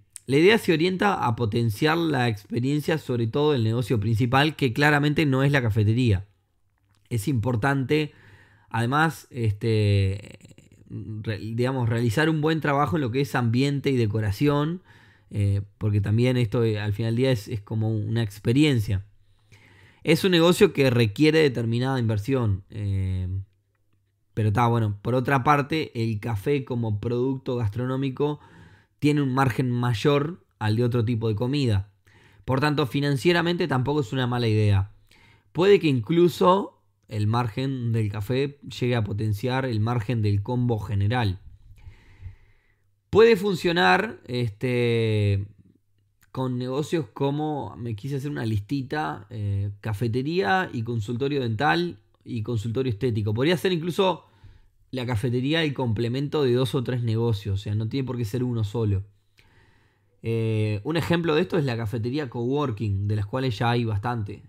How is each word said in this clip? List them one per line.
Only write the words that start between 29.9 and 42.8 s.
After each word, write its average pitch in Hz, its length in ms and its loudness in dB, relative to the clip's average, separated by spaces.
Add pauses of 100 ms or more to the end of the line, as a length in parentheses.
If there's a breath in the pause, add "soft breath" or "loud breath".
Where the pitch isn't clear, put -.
al 107 180 0
de 120 80 2
otro 120 200 0
tipo 113 240 -2
de 110 60 0
comida. 123 580 0 (540 soft breath)
Por 131 140 0
tanto, 151 260 0
financieramente 170 840 0
tampoco 139 320 0
es - 140 -4
una 131 120 0
mala 120 220 0
idea. 104 460 2 (580 soft breath)
Puede 196 260 6
que 156 100 2
incluso 175 920 2 (260)
el 104 180 -2
margen 120 640 -2
del 110 180 0
café 127 480 -4 (220)
llegue 123 160 0
a 113 80 0
potenciar 110 600 -2
el 113 140 -2
margen 117 420 -2
del 101 200 2
combo 123 360 0
general. 104 640 -2 (1700 soft breath)